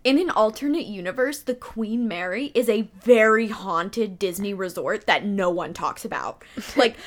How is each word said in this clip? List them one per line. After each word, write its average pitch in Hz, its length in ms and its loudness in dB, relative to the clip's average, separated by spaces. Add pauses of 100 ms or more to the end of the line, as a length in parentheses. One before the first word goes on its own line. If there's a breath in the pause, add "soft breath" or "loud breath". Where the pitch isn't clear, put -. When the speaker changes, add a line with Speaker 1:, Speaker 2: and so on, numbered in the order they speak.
Speaker 1:
In 269 140 4
an 349 120 2
alternate 262 560 0
universe, 208 520 -4
the 254 160 -4
Queen 226 520 -4
Mary 185 480 -4
is 226 140 2
a 220 140 2 (200)
very 220 460 6
haunted 190 680 -4
Disney 196 340 -4
resort 185 540 -4
that 165 180 2
no 196 240 0
one 170 240 -2
talks - 320 -6
about. - 400 -8 (140)
Speaker 2:
<laughs> - 180 -8
Speaker 1:
Like, 240 200 2 (100)